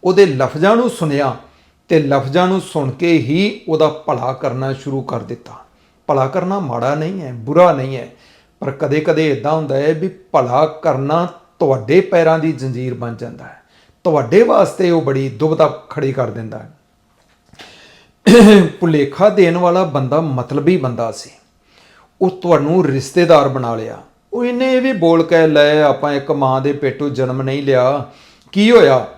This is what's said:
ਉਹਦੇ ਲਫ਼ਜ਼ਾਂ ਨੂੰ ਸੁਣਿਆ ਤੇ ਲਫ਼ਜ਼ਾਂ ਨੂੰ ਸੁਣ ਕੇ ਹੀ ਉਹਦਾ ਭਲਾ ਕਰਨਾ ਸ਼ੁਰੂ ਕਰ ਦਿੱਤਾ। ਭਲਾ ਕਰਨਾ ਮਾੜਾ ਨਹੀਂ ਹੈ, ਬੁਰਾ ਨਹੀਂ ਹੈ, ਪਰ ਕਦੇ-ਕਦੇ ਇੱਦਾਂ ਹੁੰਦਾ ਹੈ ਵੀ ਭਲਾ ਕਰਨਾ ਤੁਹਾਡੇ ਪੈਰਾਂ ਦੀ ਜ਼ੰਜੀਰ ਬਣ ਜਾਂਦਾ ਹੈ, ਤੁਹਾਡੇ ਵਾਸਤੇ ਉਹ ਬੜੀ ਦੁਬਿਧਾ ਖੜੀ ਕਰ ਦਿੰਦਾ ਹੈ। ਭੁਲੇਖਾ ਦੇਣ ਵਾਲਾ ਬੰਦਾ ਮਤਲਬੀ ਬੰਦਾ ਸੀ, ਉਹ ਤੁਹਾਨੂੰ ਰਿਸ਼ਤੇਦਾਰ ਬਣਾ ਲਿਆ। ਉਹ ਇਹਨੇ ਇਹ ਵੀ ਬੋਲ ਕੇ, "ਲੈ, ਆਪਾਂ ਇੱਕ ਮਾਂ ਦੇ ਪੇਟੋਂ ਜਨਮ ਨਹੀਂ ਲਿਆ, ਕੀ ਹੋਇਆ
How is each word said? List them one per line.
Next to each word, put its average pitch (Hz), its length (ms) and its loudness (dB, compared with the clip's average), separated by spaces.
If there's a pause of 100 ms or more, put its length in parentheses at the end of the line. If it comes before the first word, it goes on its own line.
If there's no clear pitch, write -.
ਉਹਦੇ 185 220 4
ਲਫ਼ਜ਼ਾਂ 156 500 0
ਨੂੰ 240 140 0
ਸੁਣਿਆ 139 460 -4 (520)
ਤੇ 165 100 2
ਲਫ਼ਜ਼ਾਂ 139 480 0
ਨੂੰ 185 140 0
ਸੁਣ 147 300 -6
ਕੇ 170 220 -2
ਹੀ 160 560 -2
ਉਹਦਾ 156 200 2
ਭਲਾ 131 440 -6
ਕਰਨਾ 135 400 -6
ਸ਼ੁਰੂ 135 300 -8
ਕਰ 123 180 -8
ਦਿੱਤਾ। 107 320 -16 (540)
ਭਲਾ 139 200 0
ਕਰਨਾ 180 320 -4
ਮਾੜਾ 127 360 -4
ਨਹੀਂ 170 260 -8
ਹੈ, 135 120 -12
ਬੁਰਾ 151 400 2
ਨਹੀਂ 135 240 -4
ਹੈ, 117 120 -12 (520)
ਪਰ 135 100 -6
ਕਦੇ-ਕਦੇ 151 600 -2
ਇੱਦਾਂ 131 220 -2
ਹੁੰਦਾ 151 240 -2
ਹੈ 147 180 0
ਵੀ 160 140 -6
ਭਲਾ 143 580 0
ਕਰਨਾ 151 600 -2 (300)
ਤੁਹਾਡੇ 135 420 2
ਪੈਰਾਂ 165 380 2
ਦੀ 160 140 -2
ਜ਼ੰਜੀਰ 127 420 -8
ਬਣ 117 200 -10
ਜਾਂਦਾ 117 300 -16
ਹੈ, - 180 -20 (420)
ਤੁਹਾਡੇ 151 380 2
ਵਾਸਤੇ 190 480 2
ਉਹ 165 120 2
ਬੜੀ 135 260 -2
ਦੁਬਿਧਾ 151 400 0 (220)
ਖੜੀ 135 220 -4
ਕਰ 123 180 -4
ਦਿੰਦਾ 113 280 -12
ਹੈ। - 200 -20 (2000)
ਭੁਲੇਖਾ 160 480 2
ਦੇਣ 180 280 4
ਵਾਲਾ 180 280 2
ਬੰਦਾ 139 360 -2
ਮਤਲਬੀ 143 560 -2
ਬੰਦਾ 117 360 -6
ਸੀ, - 180 -18 (880)
ਉਹ 185 100 0
ਤੁਹਾਨੂੰ 170 560 0
ਰਿਸ਼ਤੇਦਾਰ 143 640 2
ਬਣਾ 127 260 -4
ਲਿਆ। 113 240 -10 (340)
ਉਹ 240 120 -4
ਇਹਨੇ 247 280 -2
ਇਹ 254 100 2
ਵੀ 262 100 0
ਬੋਲ 165 300 2
ਕੇ, 165 240 4
"ਲੈ, 151 360 4
ਆਪਾਂ 147 300 0
ਇੱਕ 139 200 -4
ਮਾਂ 131 280 0
ਦੇ 143 120 -2
ਪੇਟੋਂ 139 380 -4
ਜਨਮ 127 320 -4
ਨਹੀਂ 135 200 -4
ਲਿਆ, 131 480 0 (420)
ਕੀ 208 180 2
ਹੋਇਆ 139 360 6 (120)